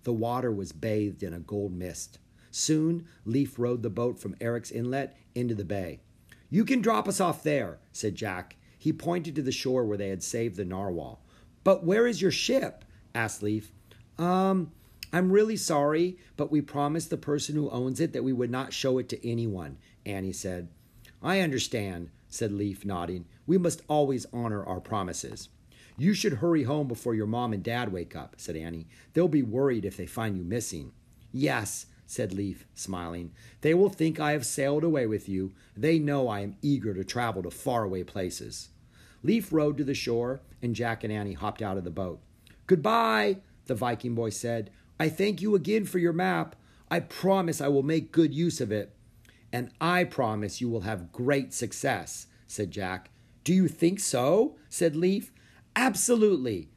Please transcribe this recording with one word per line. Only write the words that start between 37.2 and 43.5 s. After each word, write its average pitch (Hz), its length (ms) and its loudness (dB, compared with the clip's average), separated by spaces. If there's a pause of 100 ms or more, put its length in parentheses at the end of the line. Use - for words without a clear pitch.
to 87 60 -6
faraway 104 520 -2
places." - 680 -8 (540)
Leif 208 280 2
rowed 151 260 2
to 147 60 0
the 135 100 0
shore, 120 480 -2 (200)
and 120 140 -2
Jack 113 260 -2
and 107 100 -4
Annie 104 200 -4
hopped 98 300 -6
out 98 140 -2
of 95 60 -4
the 87 80 -6
boat. 87 300 -6 (480)
"Goodbye," 208 720 4 (280)